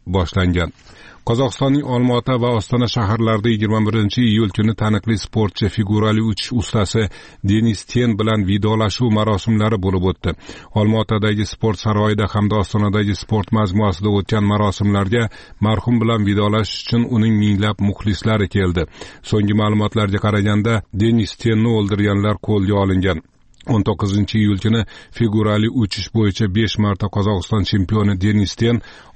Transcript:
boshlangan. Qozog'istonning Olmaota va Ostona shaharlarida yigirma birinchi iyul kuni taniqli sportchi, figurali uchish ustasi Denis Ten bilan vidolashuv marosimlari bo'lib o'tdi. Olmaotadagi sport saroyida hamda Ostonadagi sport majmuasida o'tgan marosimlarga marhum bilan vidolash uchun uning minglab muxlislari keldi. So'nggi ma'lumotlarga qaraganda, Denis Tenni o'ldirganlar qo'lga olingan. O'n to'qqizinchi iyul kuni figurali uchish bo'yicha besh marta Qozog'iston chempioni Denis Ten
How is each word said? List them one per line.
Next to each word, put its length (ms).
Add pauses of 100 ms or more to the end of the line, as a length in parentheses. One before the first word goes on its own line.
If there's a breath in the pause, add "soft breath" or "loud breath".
boshlangan. 640 (520 loud breath)
Qozog'istonning 640
Olmaota 480
va 140 (100)
Ostona 360
shaharlarida 540
yigirma 380
birinchi 340
iyul 340
kuni 200
taniqli 420
sportchi, 520
figurali 520
uchish 300
ustasi 520 (460 loud breath)
Denis 360
Ten 340
bilan 240
vidolashuv 760
marosimlari 680
bo'lib 260
o'tdi. 240 (400 loud breath)
Olmaotadagi 720
sport 320
saroyida 540
hamda 300
Ostonadagi 520
sport 400
majmuasida 540 (100)
o'tgan 240
marosimlarga 840 (320 loud breath)
marhum 400
bilan 260
vidolash 440 (100)
uchun 340
uning 240
minglab 400
muxlislari 760
keldi. 280 (400 loud breath)
So'nggi 380
ma'lumotlarga 640
qaraganda, 560 (100)
Denis 460
Tenni 400
o'ldirganlar 580 (120)
qo'lga 360
olingan. 360 (540)
O'n 140
to'qqizinchi 520
iyul 200
kuni 220 (360 loud breath)
figurali 520 (120)
uchish 340
bo'yicha 300 (100)
besh 280
marta 320
Qozog'iston 540
chempioni 540
Denis 360
Ten 220 (340 loud breath)